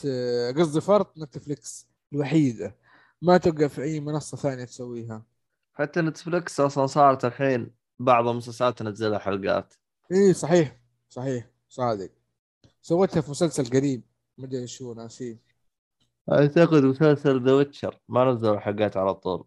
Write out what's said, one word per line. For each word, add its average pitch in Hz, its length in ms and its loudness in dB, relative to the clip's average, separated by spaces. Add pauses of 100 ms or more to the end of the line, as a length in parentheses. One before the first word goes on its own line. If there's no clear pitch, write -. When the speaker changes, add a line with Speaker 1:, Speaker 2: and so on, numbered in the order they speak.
Speaker 1:
آه، 123 460 -2
قصدي 156 280 0
فرط، 196 380 0
نتفليكس - 680 -12 (240)
الوحيدة، 135 640 0 (460)
ما 180 140 6
توقع 156 300 2
في 131 160 -6
أي 156 180 -6
منصة 147 360 -8
ثانية 131 280 -6
تسويها. 117 580 -12 (520)
Speaker 2:
حتى 147 260 -4
نتفليكس 165 600 -4
أصلًا 139 260 2
صارت 135 380 4
الحين 123 460 -2 (280)
بعض 120 300 4
المسلسلات 120 500 -4
تنزلها 107 400 -4
حلقات. 95 560 -4 (380)
Speaker 1:
إيه، 190 200 6
صحيح، 156 480 0 (280)
صحيح، 123 420 -8 (180)
صادق. 110 420 -6 (720)
سوتها 175 380 0
في 147 100 -8
مسلسل 139 480 -2
قريب، 135 240 -2 (360)
ما 131 80 -14
أدري 127 200 -8
شو، 120 280 -14
ناسيه. 113 600 -14 (760)
Speaker 2:
أعتقد 151 520 4
مسلسل 139 600 2
ذا 131 80 6
ويتشر 139 560 0
ما 123 160 4
نزلوا 113 340 2
حلقات 104 380 -2
على 95 180 0
طول، 90 320 -6